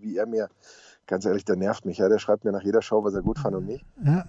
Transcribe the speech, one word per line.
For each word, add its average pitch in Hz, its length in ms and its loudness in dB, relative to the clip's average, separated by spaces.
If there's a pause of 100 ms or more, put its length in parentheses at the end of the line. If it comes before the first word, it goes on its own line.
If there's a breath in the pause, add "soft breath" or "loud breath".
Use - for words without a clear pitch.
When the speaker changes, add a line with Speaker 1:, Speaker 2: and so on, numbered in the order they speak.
Speaker 1:
wie 101 160 -8
er 107 100 0
mir, 110 220 -2 (580 soft breath)
ganz 95 180 -2
ehrlich, 98 220 0
der 98 100 2
nervt 98 300 -2
mich, 90 120 -4
ja, 98 120 4
der 107 80 6
schreibt 104 260 0
mir 104 80 0
nach 98 100 -4
jeder 101 200 2
Show, 110 200 0
was 101 120 -2
er 95 80 -4
gut 107 160 -2
fand 104 180 -4
und 92 100 -6
nicht. 117 180 -10 (200)
Speaker 2:
Ja, 165 240 4